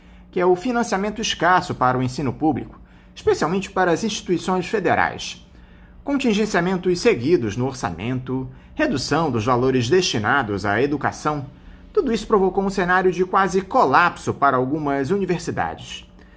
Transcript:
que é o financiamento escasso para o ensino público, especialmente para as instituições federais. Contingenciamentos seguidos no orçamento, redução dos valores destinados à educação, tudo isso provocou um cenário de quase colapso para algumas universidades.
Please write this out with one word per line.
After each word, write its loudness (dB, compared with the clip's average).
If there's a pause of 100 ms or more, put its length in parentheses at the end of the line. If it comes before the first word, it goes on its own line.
(300)
que -4
é 2
o 6
financiamento -2
escasso 0
para 0
o 0
ensino -2
público, -2 (340)
especialmente 0
para 2
as 0
instituições -2
federais. -2 (560)
Contingenciamentos 0
seguidos 2
no -2
orçamento, -6 (260)
redução 0
dos 0
valores 2
destinados 0
à 2
educação, -2 (480)
tudo 0
isso -4
provocou 2
um 0
cenário 2
de 0
quase 2
colapso 2
para 2
algumas -2
universidades. -4 (300)